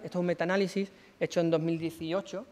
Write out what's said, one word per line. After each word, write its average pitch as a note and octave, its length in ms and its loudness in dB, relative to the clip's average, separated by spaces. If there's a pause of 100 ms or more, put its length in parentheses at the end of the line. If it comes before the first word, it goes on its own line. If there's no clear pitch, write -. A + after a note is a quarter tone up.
Esto F3 140 -4
es - 20 2
un F3+ 60 2
metaanálisis F#3 680 0 (260)
hecho E3+ 220 0
en E3+ 100 4
dos D#3+ 100 4
mil E3 180 0
dieciocho, E3 720 -4